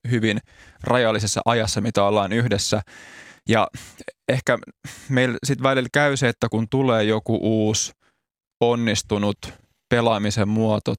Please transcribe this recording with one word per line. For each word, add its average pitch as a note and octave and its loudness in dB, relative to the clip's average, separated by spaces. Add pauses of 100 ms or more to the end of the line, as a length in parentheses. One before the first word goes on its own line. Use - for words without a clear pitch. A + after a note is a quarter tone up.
(100)
hyvin A2 0 (440)
rajallisessa A2 0
ajassa, A2 0
mitä G#2 0
ollaan G2+ 2
yhdessä. G#2+ 0 (680)
Ja A2 2 (600)
ehkä B2+ 0 (500)
meillä B2+ 0
sit C3 -2
välillä C3 2
käy D3 2
se, B2+ 2
että A#2 -2
kun A2 -2
tulee B2 2
joku A2 0
uusi G#2+ 0 (680)
onnistunut G#2+ 0 (520)
pelaamisen G#2+ 0
muoto G#2+ 0